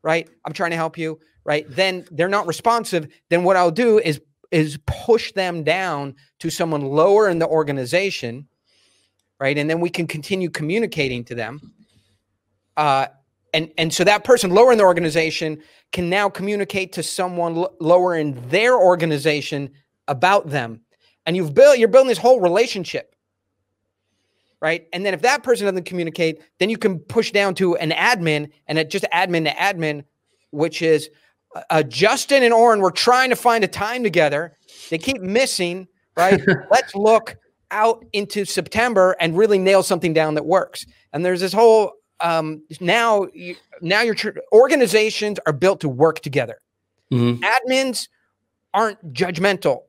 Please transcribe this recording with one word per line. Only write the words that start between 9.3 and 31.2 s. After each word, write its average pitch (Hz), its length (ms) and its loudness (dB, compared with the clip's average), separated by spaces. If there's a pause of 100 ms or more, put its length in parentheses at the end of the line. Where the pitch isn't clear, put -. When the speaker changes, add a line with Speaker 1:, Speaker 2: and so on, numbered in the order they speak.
Speaker 1:
Right. 139 200 -2
And 147 120 -2
then 170 100 -2
we 170 100 -2
can 165 160 -6
continue 175 440 -6
communicating 156 760 -4
to 123 80 -14
them. 117 380 -12 (1040)
Uh, 135 300 0 (480)
and, 160 220 -2
and 160 160 -2
so 180 120 -2
that 208 200 2
person 233 280 4
lower 247 200 8
in 220 60 4
the 202 60 4
organization 160 800 0 (300)
can 175 160 -4
now 202 200 0
communicate 196 680 -6
to 170 80 -8
someone 175 540 -4
l-, 180 240 -4
lower 175 360 2
in 151 180 -4 (140)
their 226 280 2
organization 156 960 0 (380)
about 175 420 0
them. 117 300 -6 (460)
And 170 100 -2
you've 156 180 -4
built, 269 240 8
you're 226 100 4
building 262 200 6
this 202 100 -2
whole 240 220 4
relationship. 180 720 -2 (1500)
Right. 165 320 -4
And 180 120 -6
then 196 80 0
if 156 100 -4
that 254 200 2
person 202 240 0
doesn't 185 200 -4
communicate, 165 540 -4 (180)
then 196 120 0
you 226 80 -4
can 190 220 -2
push - 320 -4
down 202 240 0
to 180 200 0
an 160 140 -4
admin 160 580 -2 (200)
and 156 100 -2
it 156 120 -4
just 190 220 -4
admin 175 320 0
to 147 120 -2
admin, 165 480 -4 (480)
which 160 300 -4
is, 156 280 2 (580)